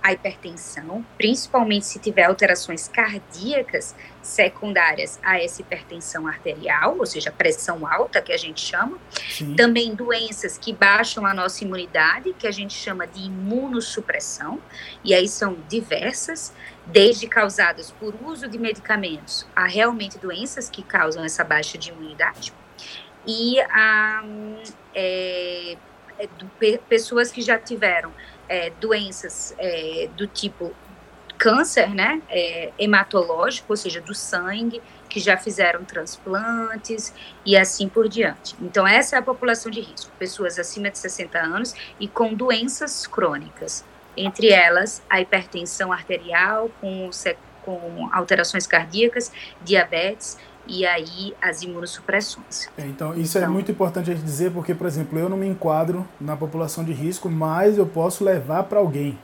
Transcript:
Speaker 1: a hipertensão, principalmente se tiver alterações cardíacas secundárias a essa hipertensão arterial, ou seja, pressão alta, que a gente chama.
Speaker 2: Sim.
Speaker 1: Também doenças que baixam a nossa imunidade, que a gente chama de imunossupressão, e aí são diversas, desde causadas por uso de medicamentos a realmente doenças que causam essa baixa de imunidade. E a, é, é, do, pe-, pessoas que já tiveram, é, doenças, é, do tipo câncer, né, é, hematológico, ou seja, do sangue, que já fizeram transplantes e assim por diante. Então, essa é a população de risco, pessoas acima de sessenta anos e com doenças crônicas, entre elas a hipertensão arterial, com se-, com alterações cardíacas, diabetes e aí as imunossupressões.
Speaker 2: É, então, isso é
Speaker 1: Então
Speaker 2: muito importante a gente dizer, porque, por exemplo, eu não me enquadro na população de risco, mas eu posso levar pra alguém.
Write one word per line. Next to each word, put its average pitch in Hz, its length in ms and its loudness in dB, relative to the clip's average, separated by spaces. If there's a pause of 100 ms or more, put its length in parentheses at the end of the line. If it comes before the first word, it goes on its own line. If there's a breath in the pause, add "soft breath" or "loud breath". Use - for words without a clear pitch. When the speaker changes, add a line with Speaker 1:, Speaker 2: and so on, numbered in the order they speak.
Speaker 1:
a 190 100 4
hipertensão, 180 880 -8 (140)
principalmente 214 680 2
se - 120 -8
tiver 202 260 4
alterações 180 640 2
cardíacas 214 1080 -4 (260 loud breath)
secundárias 180 1000 0
a 185 180 2
essa 170 200 -6
hipertensão 170 680 -8
arterial, 156 680 0
ou 247 80 2
seja, - 260 -4
pressão 160 560 0
alta, 180 340 2
que - 100 -6
a - 60 2
gente 160 240 -6
chama. 233 360 -2 (320 loud breath)
Speaker 2:
Sim. 147 260 -6
Speaker 1:
Também 233 400 4
doenças 226 600 -4
que - 140 -8
baixam 208 540 4
a 196 80 4
nossa 185 300 -2
imunidade, 185 720 0
que - 140 -6
a 208 40 0
gente 202 220 -8
chama 185 340 -6
de 190 140 -14
imunossupressão, 214 1400 -4 (440 loud breath)
e 190 100 4
aí 185 140 6
são 196 300 -2 (100)
diversas, 233 840 -4 (320 loud breath)
desde 208 420 8
causadas 196 640 2
por 214 320 -10
uso 277 240 -10
de 220 100 -10
medicamentos 202 960 -4
a 180 120 2
realmente 214 520 0
doenças 196 520 -8
que - 120 -12
causam 160 440 0
essa - 180 -4
baixa 151 340 -2
de 160 120 -10
imunidade. 156 640 -8 (720 loud breath)
E 233 340 0
a, 214 640 4 (720)
é, 180 800 -4 (420)
é, 208 100 -8 (120)
do, 190 60 -14 (120)
pe-, 220 300 4
pessoas 240 420 4
que 247 120 -10
já 226 180 2
tiveram, 180 500 0 (380 loud breath)
é, 170 320 -2
doenças, 202 760 -4
é, 165 580 -4
do 202 120 -4
tipo 196 440 -6 (680)
câncer, 233 520 4
né, 220 400 0
é, 170 500 -2
hematológico, 196 920 2
ou - 20 2
seja, 170 240 -6
do 202 160 -10
sangue, 220 640 -4 (280 loud breath)
que 208 100 -4
já 196 160 6
fizeram 180 480 0
transplantes 220 1300 -6 (320 loud breath)
e 196 120 6
assim 190 320 2
por 220 180 2
diante. 190 540 -4
Então, 190 260 0
essa 262 300 4
é - 20 4
a - 20 0
população 247 480 -2
de 220 120 -6
risco, - 360 -14
pessoas 185 400 -4
acima 202 320 -4
de 196 80 -10
sessenta - 420 -6
anos 180 360 -2 (240 loud breath)
e 202 80 -6
com 226 260 0
doenças 247 720 -2
crônicas, 160 800 -2 (320)
entre 196 340 4
elas 180 600 8
a 185 120 4
hipertensão 185 680 -2
arterial, 180 800 0 (100)
com 190 300 -6
se-, 180 260 -2 (260)
com 170 480 -8
alterações 175 540 2
cardíacas, 202 640 2 (300 loud breath)
diabetes 180 760 2 (280 loud breath)
e 185 200 -2
aí 175 540 -2
as 170 220 -2
imunossupressões. 180 1120 -6
Speaker 2:
É, 156 120 -10
então, 151 280 -6
isso 165 220 0
é 185 40 4
Speaker 1:
Então 175 120 2
Speaker 2:
muito 190 180 0
importante 175 380 0
a 175 60 0
gente 160 100 -6
dizer, 156 260 0
porque, 175 220 -2
por 180 140 -2
exemplo, 156 320 -2
eu 180 100 0
não 190 80 -2
me 190 100 -2
enquadro 175 580 2 (140)
na 147 160 -4
população 160 480 -4
de 160 80 -2
risco, 160 380 -2
mas 165 480 4
eu 196 80 6
posso 170 380 0
levar 170 400 2
pra 208 160 2
alguém. 143 440 2